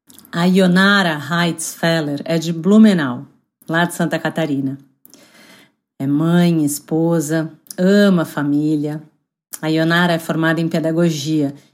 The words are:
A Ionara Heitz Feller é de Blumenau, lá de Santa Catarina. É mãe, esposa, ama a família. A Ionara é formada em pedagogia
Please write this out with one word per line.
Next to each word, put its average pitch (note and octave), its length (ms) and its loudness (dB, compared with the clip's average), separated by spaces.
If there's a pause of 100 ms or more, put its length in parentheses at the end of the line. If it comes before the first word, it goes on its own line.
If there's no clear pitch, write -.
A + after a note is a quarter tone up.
(320)
A E3+ 140 0
Ionara F#3 720 2
Heitz E3 580 -4
Feller D#3 500 -2
é E3 140 -2
de E3 140 -4
Blumenau, E3 720 2 (440)
lá E3 160 0
de E3+ 100 -6
Santa D#3+ 240 -4
Catarina. C#3+ 580 -4 (1200)
É C#3 120 -6
mãe, E3 560 2
esposa, D#3+ 880 -2 (260)
ama F#3+ 440 4
a D3+ 40 -2
família. D3 720 -2 (640)
A D#3 60 -4
Ionara E3 460 2
é D#3+ 40 -2
formada D#3+ 420 -2
em E3 80 -2
pedagogia D#3 840 -2 (200)